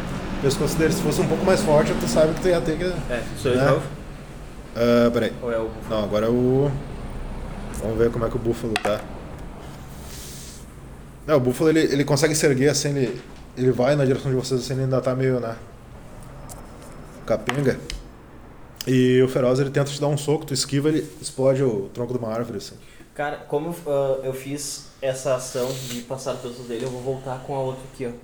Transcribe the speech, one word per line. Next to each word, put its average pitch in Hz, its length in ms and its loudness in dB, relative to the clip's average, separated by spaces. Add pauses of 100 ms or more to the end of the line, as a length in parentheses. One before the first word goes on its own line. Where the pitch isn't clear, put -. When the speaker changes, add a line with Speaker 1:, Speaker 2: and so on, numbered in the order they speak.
(380)
Speaker 1:
o - 40 -4
pescoço 135 340 2
dele. 160 160 4
Se - 100 0
fosse 151 180 2
um 175 60 2
pouco 156 180 0
mais 185 160 6
forte, 156 380 6
tu 175 80 -2
sabe 160 280 6
que 156 60 -4
tu 185 60 0
ia 175 140 4
ter 156 180 0
que 175 60 -2
Speaker 2:
É, 135 400 -2 (120)
sou - 140 0
eu 123 80 4
de 131 60 4
Speaker 1:
né? 143 80 6
Speaker 2:
novo? 160 100 2 (920)
Speaker 1:
Ah, 120 340 6
peraí. 113 220 2 (100)
Speaker 2:
Ou 123 80 -2
é 113 80 0
o 113 100 -2
Búfalo? 107 220 -8
Speaker 1:
Não, 110 140 2
agora 104 220 2
é - 20 4
o, 127 420 4 (1120)
vamos 110 180 -2
ver 117 140 4
como 120 120 -2
é 113 60 0
que 120 60 -2
o - 20 -2
Búfalo 117 360 -2
tá. 104 260 0 (2250)
É, 151 80 4
o 143 60 8
Búfalo, 127 300 4
ele, 160 100 6
ele 143 240 4
consegue 151 320 4
se 170 100 4
erguer 135 220 4
assim, 147 220 2
ele, 123 300 0 (360)
ele 127 160 4
vai 123 240 4
na 143 80 4
direção 131 260 2
de 131 60 2
vocês, 127 240 0
assim, 131 140 -4
ele 131 80 -2
ainda 131 180 2
tá 127 160 0
meio, 131 240 2
né, 113 160 -6 (1700)
capenga. 123 520 0 (1080)
E 127 340 6
o 131 80 6
Feroz, 127 300 2
ele 139 120 0
tenta 143 200 0
te - 100 -8
dar 147 80 2
um 147 80 2
soco, 147 300 0
tu 143 80 -4
esquiva, 139 340 0
ele 160 200 0 (120)
explode 135 420 2
o 104 300 0
tronco 120 200 -4
de 127 80 0
uma 110 120 -4
árvore, 117 260 -4
assim. - 180 -12 (380)
Speaker 2:
Cara, 147 220 -4
como, 156 380 -4 (120)
ah, 139 380 2
eu 131 80 -2
fiz - 580 -8 (100)
essa 131 340 0
ação 127 380 -2
de 123 300 -8
passar 131 340 -6
pelos 123 200 -10 (100)
dele, 120 200 -4
eu 131 40 -4
vou 123 120 -8
voltar 131 440 -6
com 143 80 -6
a 135 60 -2
outra 131 220 -4 (100)
aqui, 131 140 -6
ó. 120 40 -4 (140)